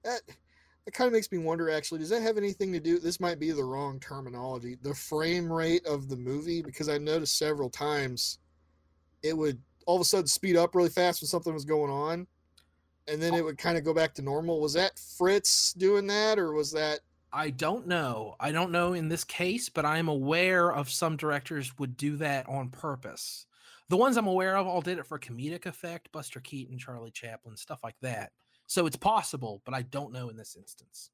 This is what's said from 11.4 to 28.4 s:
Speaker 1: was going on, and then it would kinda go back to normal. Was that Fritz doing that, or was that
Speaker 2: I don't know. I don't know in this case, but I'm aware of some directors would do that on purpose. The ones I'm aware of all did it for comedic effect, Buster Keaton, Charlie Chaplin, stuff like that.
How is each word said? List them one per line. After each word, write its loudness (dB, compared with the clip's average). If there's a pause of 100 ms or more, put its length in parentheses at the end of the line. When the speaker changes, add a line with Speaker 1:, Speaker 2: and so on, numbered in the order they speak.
Speaker 1:
was -4
going 2
on, -2 (840)
and -2
then 4
it 4
would -4
kinda 2
go 2
back 2
to -8
normal. 0
Was 2
that 2
Fritz 4
doing 4
that, 4
or 0
was 0
that 0 (320)
Speaker 2:
I 0
don't 0
know. -2
I 0
don't 2
know 4
in -2
this -2
case, -2
but 0
I'm 2
aware 4
of -2
some 0
directors -4
would -4
do -2
that -2
on -4
purpose. -10 (440)
The 4
ones 6
I'm 2
aware 2
of 2
all 0
did -2
it -8
for -10
comedic -8
effect, -12
Buster -12
Keaton, -12
Charlie -14
Chaplin, -14
stuff -14
like -12
that. -6 (340)